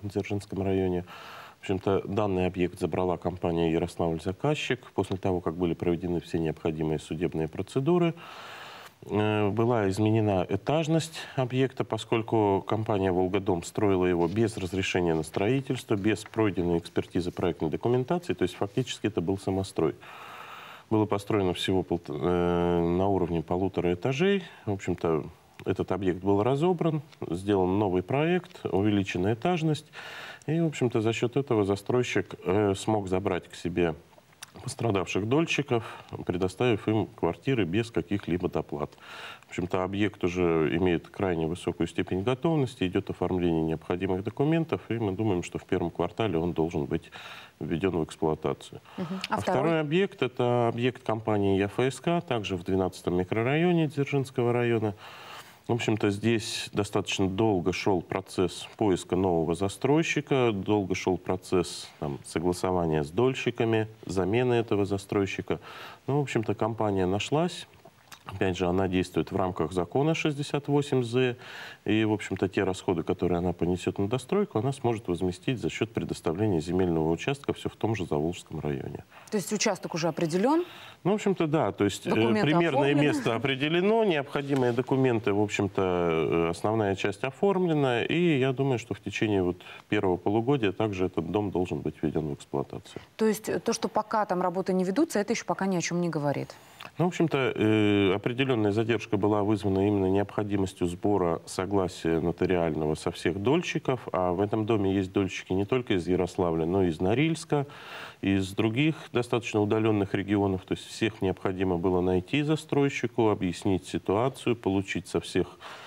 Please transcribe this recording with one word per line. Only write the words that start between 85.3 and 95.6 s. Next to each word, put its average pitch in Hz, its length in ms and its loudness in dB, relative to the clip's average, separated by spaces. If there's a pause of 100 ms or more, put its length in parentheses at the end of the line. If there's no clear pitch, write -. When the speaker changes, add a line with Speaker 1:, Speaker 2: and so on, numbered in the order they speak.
Speaker 1:
в 101 80 2
общем-то, 101 420 0
э, 82 680 2
основная 107 460 0
часть - 280 -4
оформлена. 151 800 2
И 165 360 2
я 135 120 2
думаю, 135 280 0
что - 140 -8
в - 60 -12
течение 101 420 0
вот 90 200 0 (260)
первого 98 300 2
полугодия 113 560 2
также 98 320 0
этот 87 260 -2
дом 104 200 0
должен 87 280 -2
быть 78 220 -4
введен 78 260 -2
в 71 60 -4
эксплуатацию. - 680 -8 (140)
Speaker 2:
То 220 100 -2
есть, 214 220 -2
э, - 120 -2
то, - 120 -2
что - 160 -2
пока 214 380 -2
там 185 160 -2
работы 185 320 -2
не 185 100 2
ведутся, 208 360 0
это 208 120 -2
еще - 140 -4
пока 185 200 -2